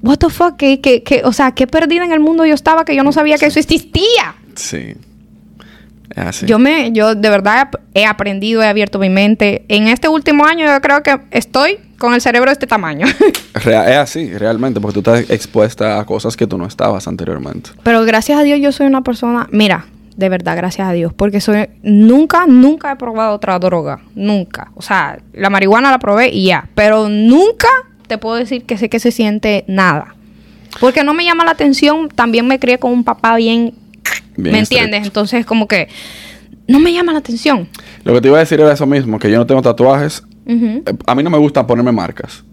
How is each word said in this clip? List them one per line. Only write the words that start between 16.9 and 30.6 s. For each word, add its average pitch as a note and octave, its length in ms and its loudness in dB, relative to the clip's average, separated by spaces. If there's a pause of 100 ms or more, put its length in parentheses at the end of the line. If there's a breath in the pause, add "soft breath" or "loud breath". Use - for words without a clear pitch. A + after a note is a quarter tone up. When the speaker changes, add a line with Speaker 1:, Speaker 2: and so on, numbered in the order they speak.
Speaker 2:
anteriormente. - 600 -10 (140)
Speaker 1:
Pero A3+ 200 2
gracias A3+ 360 0
a D4+ 40 4
Dios C#4+ 160 2
yo C#4+ 140 0
soy C#4 140 0
una C4+ 160 0
persona, A#3+ 480 -4
mira, G3 340 -2 (320)
de F#3+ 100 -2
verdad, F3 300 -4
gracias F#3 320 -6
a - 20 -2
Dios, E3+ 220 -4
porque G3+ 260 -2
soy, G#3 280 -2 (140)
nunca, B3 640 4
nunca C#4 460 4
he C4+ 60 -8
probado A3 360 -4
otra G3+ 260 -4
droga, E3+ 420 -4 (120)
nunca. G3 640 -6
O - 60 -20
sea, F3 380 -4 (120)
la G3 180 -2
marihuana G3+ 420 2
la C4 80 2
probé A#3 300 2
y F#3+ 180 -2
ya, F3 280 0
pero G#3+ 320 2
nunca C#4 600 2 (380)
te A3+ 100 -6
puedo A3+ 180 -6
decir A#3+ 280 -6
que A3+ 140 -6
sé G#3+ 120 -4
que A#3 100 -2
se A#3 120 0
siente G#3 580 -2
nada. F#3 460 0 (680 loud breath)